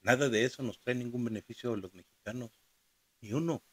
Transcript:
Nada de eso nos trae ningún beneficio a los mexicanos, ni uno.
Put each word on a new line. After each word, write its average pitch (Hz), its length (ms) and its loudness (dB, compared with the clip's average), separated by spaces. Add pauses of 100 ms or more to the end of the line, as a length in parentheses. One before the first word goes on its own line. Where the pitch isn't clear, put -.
Nada 127 280 6
de 113 160 4
eso 131 200 -2
nos 107 160 -6
trae 127 160 0
ningún 120 280 -2
beneficio 113 480 -4
a 107 40 0
los 95 180 -10
mexicanos, 113 560 -10 (720)
ni 104 120 -8
uno. 156 300 0 (100)